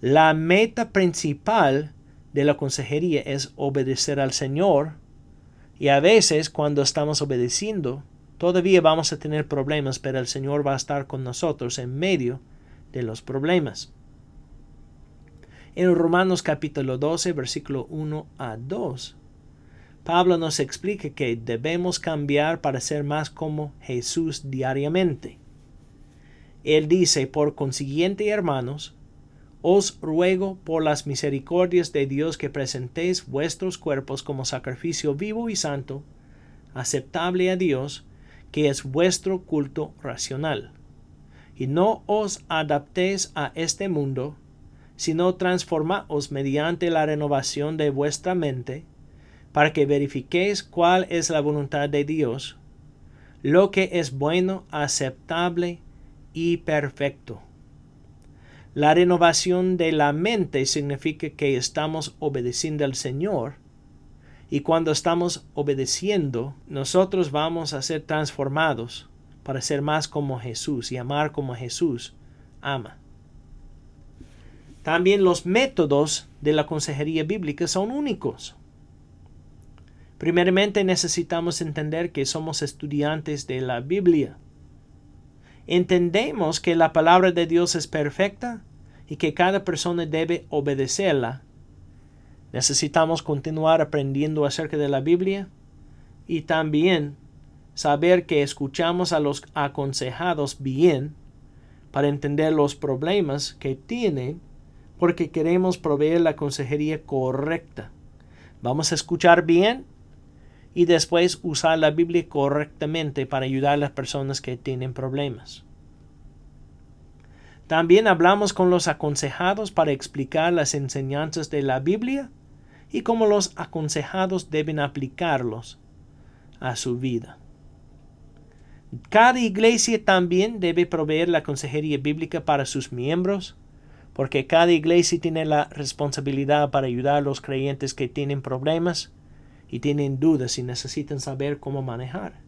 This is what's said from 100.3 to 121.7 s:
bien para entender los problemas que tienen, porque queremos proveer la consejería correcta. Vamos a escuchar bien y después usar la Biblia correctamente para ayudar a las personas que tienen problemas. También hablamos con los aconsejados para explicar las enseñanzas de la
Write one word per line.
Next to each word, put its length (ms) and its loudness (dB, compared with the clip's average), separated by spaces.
bien 540 2
para 200 2
entender 440 0
los 220 2
problemas 800 -2
que 180 -6
tienen, 640 -4
porque 320 2
queremos 480 2
proveer 420 2
la 140 2
consejería 680 -4
correcta. 880 -4
Vamos 300 -2
a 40 0
escuchar 520 6
bien 380 4
y 120 4
después 580 2
usar 360 2
la 120 4
Biblia 380 0
correctamente 960 -2
para 200 -4
ayudar 280 2
a 40 4
las 140 0
personas 480 -6
que 160 -8
tienen 380 -6
problemas. 720 -6
También 400 6
hablamos 460 6
con 160 4
los 180 4
aconsejados 800 -2
para 220 2
explicar 640 -2
las 200 0
enseñanzas 760 -4
de 120 -2
la 200 0